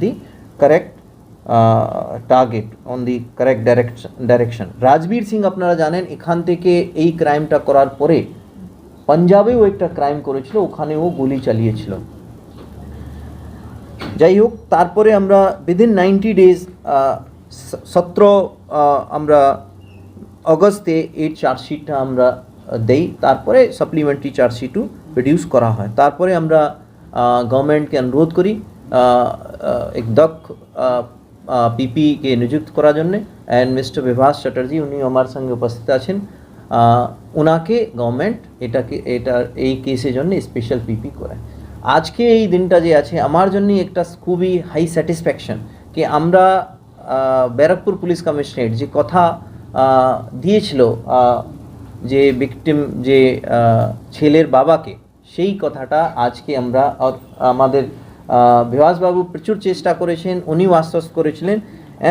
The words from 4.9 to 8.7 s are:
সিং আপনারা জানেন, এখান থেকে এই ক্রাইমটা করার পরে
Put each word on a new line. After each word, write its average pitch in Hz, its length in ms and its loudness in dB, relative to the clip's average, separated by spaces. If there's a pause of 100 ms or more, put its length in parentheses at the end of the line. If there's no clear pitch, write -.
সিং 208 220 -4
আপনারা 185 320 0
জানেন, 165 340 -2
এখান 170 320 -4
থেকে 175 540 0
এই 160 160 2
ক্রাইমটা 151 480 0
করার 139 300 2
পরে 147 360 0 (800)